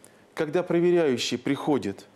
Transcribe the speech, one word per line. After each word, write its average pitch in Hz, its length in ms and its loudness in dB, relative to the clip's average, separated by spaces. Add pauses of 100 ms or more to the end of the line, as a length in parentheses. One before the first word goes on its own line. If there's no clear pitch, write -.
(340)
когда 156 300 -2
проверяющий 170 720 2
приходит 127 680 -2 (100)